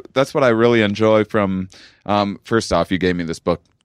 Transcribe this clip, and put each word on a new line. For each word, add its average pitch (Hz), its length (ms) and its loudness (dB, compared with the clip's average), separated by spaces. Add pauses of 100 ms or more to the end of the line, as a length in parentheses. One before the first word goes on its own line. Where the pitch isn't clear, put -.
(140)
that's 135 200 -2
what 147 100 0
I 127 60 4
really 117 320 4
enjoy 107 440 2
from, 95 440 -4 (360)
um, 101 380 -2
first 113 300 -2
off, 85 180 0
you 92 60 -2
gave 90 180 0
me 87 80 -6
this 80 160 -8
book 87 220 -4 (240)